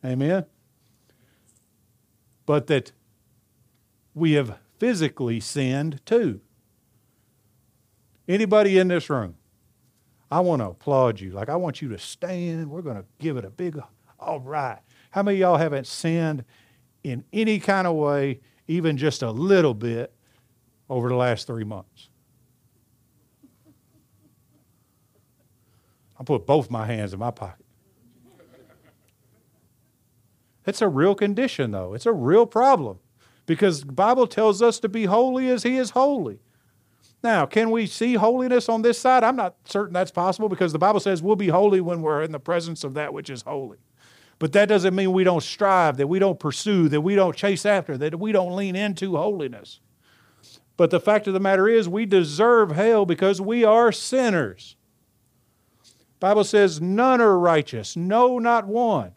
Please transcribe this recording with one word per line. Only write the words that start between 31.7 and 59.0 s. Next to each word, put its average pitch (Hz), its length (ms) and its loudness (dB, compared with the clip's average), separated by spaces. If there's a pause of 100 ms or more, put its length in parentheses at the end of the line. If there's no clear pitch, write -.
though. 95 240 -8
It's 120 100 -8
a 233 80 2
real 175 320 4
problem. 220 540 2 (480)
Because 165 340 0
the 139 100 -16
Bible 226 360 2
tells 214 340 2
us 233 200 2
to 226 60 -4
be 214 180 -2
holy 254 440 2
as 254 140 0
he 247 140 0
is 247 120 -2
holy. 247 500 0 (840)
Now, 196 240 2
can 226 240 0
we 226 160 -2
see 240 260 -2
holiness 240 560 2
on 226 140 0
this 233 160 2
side? 254 240 4
I'm 247 120 2
not 202 200 -4 (100)
certain 196 280 -6
that's 180 180 -2
possible 190 380 -2
because 180 220 -2
the 156 60 -4
Bible 196 220 2
says 180 240 -2
we'll 208 120 2
be 196 120 -2
holy 190 340 4
when 170 220 -6
we're 156 180 0
in 156 100 -6
the 151 80 -10
presence 170 440 -4
of 135 100 -8
that 147 180 -6
which 143 200 -12
is 123 100 -12
holy. 135 380 -10 (580)
But 156 160 -4
that 202 160 6
doesn't 190 260 2
mean 190 180 0
we 185 100 4
don't 180 200 2
strive, 180 540 2
that 139 100 0
we 175 100 0
don't 190 220 2
pursue, 165 500 0
that 147 120 0
we 190 140 0
don't 185 200 2
chase 202 280 -2
after, 196 340 0
that 156 220 -6
we 214 120 -4
don't 180 240 0
lean 190 200 -4
into 190 400 -4
holiness. 151 640 -6 (1000)
But 165 120 4
the 170 100 0
fact 208 280 0
of 196 60 -4
the 190 60 0
matter 196 280 2
is 226 200 2
we 208 200 -4
deserve 190 640 2
hell 208 340 2
because 180 340 0
we 226 240 0
are 226 280 6
sinners. 185 840 -2 (1400)
Bible 208 240 4
says 185 380 2
none 240 400 2
are 202 160 6
righteous, 156 580 0
no, 233 440 2
not 233 260 0
one. 196 520 -2